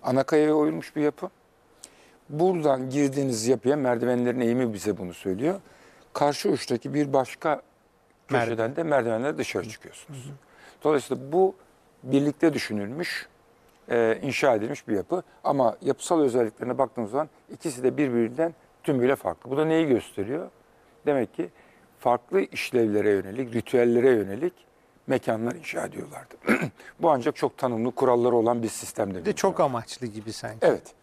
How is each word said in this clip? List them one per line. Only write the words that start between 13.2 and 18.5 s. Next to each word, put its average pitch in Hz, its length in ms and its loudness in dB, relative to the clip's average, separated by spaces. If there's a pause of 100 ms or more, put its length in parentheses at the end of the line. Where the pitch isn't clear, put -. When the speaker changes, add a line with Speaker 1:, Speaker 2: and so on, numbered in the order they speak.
Speaker 1:
e, 113 320 2
inşa 135 340 2
edilmiş 117 320 -6
bir 113 80 -2
yapı. 147 280 -4 (200)
Ama 135 380 2
yapısal 156 400 0
özelliklerine 123 560 0
baktığımız 117 340 -4
zaman 143 180 -4 (220)
ikisi 131 320 -10
de 127 140 2
birbirinden 131 560 0 (300)